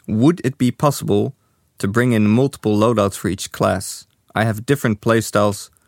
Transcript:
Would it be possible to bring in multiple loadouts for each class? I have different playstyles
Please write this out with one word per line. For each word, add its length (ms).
Would 380
it 140
be 120
possible 640
to 100
bring 240
in 160
multiple 480
loadouts 400
for 120
each 220
class? 560
I 80
have 220
different 340
playstyles 680